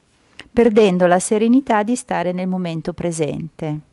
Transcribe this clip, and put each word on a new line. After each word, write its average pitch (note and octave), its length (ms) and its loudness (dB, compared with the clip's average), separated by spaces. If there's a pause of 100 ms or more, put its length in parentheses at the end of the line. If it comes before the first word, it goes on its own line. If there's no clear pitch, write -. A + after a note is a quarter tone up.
(520)
perdendo G#3 540 4
la F3+ 140 4
serenità A3+ 640 2
di A#3 100 -4
stare F3+ 380 -4
nel F3+ 160 -4
momento F3+ 440 -6
presente. D#3 880 -6 (140)